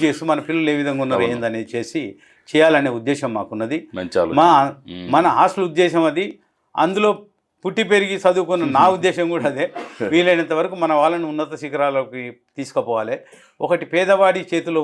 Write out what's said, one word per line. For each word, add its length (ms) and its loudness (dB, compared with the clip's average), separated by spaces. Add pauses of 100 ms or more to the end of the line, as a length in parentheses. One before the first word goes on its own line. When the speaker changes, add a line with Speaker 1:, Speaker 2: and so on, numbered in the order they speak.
Speaker 1:
చేస్తూ 220 0
మన 220 0
పిల్లలు 260 -2
ఏ 60 0
విధంగా 260 -4
ఉన్నారు 200 0
Speaker 2:
అవును. 100 -4
Speaker 1:
ఏందనేది 380 -6
చేసి 280 -6 (480)
చేయాలనే 500 4
ఉద్దేశం 340 -4
మాకున్నది. 440 -6 (200)
Speaker 2:
మంచి 220 -8
ఆలోచన. 200 0
Speaker 1:
మా, 80 8 (420)
Speaker 2:
మ్మ్. 140 -14 (120)
Speaker 1:
మన 120 4
హాస్టల్ 440 2
ఉద్దేశం 320 2
అది, 220 -2 (500)
అందులో 340 2 (560)
పుట్టి 180 -2
పెరిగి 400 0
చదువుకున్న 540 2
నా 140 6
Speaker 2:
<laughs> 60 -2
Speaker 1:
ఉద్దేశం 320 0
కూడా 160 -4
అదే. 220 -2 (460)
వీలైనంత 400 2
వరకు 300 -2
మన 180 0
వాళ్ళని 320 2
ఉన్నత 220 -6
శిఖరాలకి 680 -4 (340)
తీసుకుపోవాలి. 600 -4 (440)
ఒకటి 320 -2
పేదవాడి 480 2 (120)
చేతిలో 300 -2